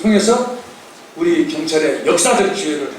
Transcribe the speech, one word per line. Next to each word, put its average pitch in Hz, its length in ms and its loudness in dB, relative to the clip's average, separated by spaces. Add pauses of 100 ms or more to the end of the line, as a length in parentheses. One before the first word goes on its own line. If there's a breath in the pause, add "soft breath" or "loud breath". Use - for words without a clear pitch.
통해서 220 560 2 (580)
우리 170 320 2
경찰의 156 580 -2
역사적 196 480 2
기회를 151 440 -4